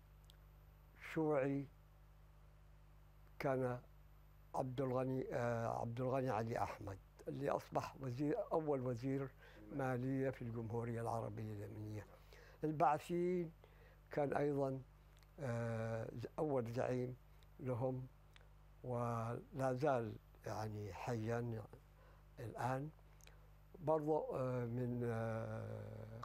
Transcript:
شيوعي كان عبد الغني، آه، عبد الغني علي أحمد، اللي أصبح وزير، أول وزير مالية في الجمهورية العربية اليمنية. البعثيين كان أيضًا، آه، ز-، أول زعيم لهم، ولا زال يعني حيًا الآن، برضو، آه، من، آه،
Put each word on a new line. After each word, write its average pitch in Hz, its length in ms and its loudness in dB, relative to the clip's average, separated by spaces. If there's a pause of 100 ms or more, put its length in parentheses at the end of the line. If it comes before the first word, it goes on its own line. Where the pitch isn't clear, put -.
(1120)
شيوعي 143 540 4 (1700)
كان 127 420 2 (760)
عبد 131 260 0
الغني، 131 520 2
آه، 120 480 2
عبد 117 200 -2
الغني 127 300 2
علي 113 320 2
أحمد، 98 360 -4 (300)
اللي 139 220 0
أصبح - 500 0
وزير، 139 360 0 (160)
أول 147 280 2
وزير 127 500 0 (420)
مالية 131 580 2
في 120 120 -4
الجمهورية 117 580 -2
العربية 110 640 -2
اليمنية. 107 420 -8 (580)
البعثيين 165 880 2 (580)
كان 147 220 2
أيضًا، 139 480 2 (600)
آه، 113 720 0
ز-، 113 120 -6 (120)
أول 135 340 2
زعيم 123 440 0 (440)
لهم، 127 460 0 (800)
ولا 120 880 0
زال 127 400 4 (340)
يعني 104 460 -4
حيًا 117 720 -2 (800)
الآن، 131 500 -2 (880)
برضو، 151 400 4 (180)
آه، 127 280 0
من، 120 400 0
آه، 110 1200 -4